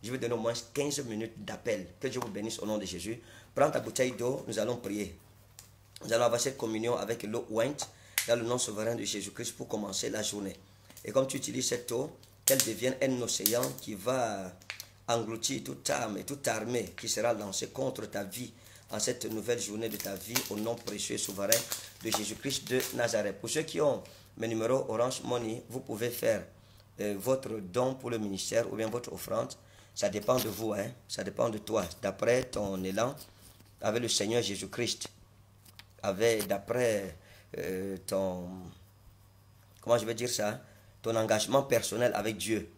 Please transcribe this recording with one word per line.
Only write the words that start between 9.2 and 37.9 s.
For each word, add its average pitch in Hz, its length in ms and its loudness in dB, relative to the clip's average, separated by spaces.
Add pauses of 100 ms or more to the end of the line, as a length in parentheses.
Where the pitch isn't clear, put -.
pour - 140 -10
commencer 104 400 -2
la 110 140 -2
journée. 101 340 -4 (480)
Et 107 80 -6
comme 135 140 6
tu 135 100 -4
utilises 127 320 -2
cette - 240 -2
eau, 135 180 -2 (360)
qu'elle 135 180 8
devienne 117 380 0
un 131 180 2
océan 110 400 2 (220)
qui 110 120 -6
va 101 560 -2 (560)
engloutir 113 560 0
toute 139 280 -6
âme 117 260 0
et 98 80 -6
toute 139 240 -4
armée 110 500 -2
qui 113 120 -6
sera 117 240 2
lancée 104 340 -4
contre 127 380 -4
ta 101 180 -4
vie 110 300 -8 (360)
en - 80 -4
cette 117 280 0
nouvelle 110 340 0
journée 107 300 -4
de 107 80 -6
ta 98 160 -4
vie 107 340 -2
au 107 80 -4
nom 110 200 0
précieux 104 400 -4
et - 20 -2
souverain 98 300 -2 (540)
de 113 80 -2
Jésus-Christ 107 600 -2
de 127 100 2 (160)
Nazareth. 110 420 0
Pour 117 120 -6
ceux 156 140 0
qui 156 180 -2
ont 127 200 4 (360)
mes 117 100 -2
numéros 117 400 2
Orange 120 360 0
Money, 120 440 -2
vous 120 120 -6
pouvez 117 280 -2
faire, 113 340 2 (580)
euh, 104 180 0
votre 131 320 2
don 110 460 0
pour 120 120 -6
le 117 80 0
ministère 104 560 0
ou - 40 -6
bien 110 120 0
votre 120 240 -4
offrande. 110 400 -2 (420)
Ça - 140 2
dépend 127 280 4
de 117 120 2
vous, 107 240 0
hein. 104 180 0 (160)
Ça - 160 -4
dépend 107 280 2
de 107 80 -4
toi. 107 260 0 (160)
D'après 117 440 4
ton 98 380 -2
élan 107 320 2 (680)
avec 113 180 2
le 120 80 0
Seigneur 110 340 4
Jésus-Christ, 98 640 -2 (960)
avec, 104 440 4
d'après, 101 680 0 (440)
euh, 95 480 -4